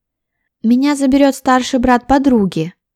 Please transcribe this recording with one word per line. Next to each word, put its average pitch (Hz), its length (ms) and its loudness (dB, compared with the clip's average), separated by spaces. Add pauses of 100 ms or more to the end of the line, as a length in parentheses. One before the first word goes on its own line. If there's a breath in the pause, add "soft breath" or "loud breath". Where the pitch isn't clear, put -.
(640)
"Меня 262 340 0
заберёт 277 380 2
старший 254 440 -2
брат 247 280 0
подруги. 220 680 0 (220)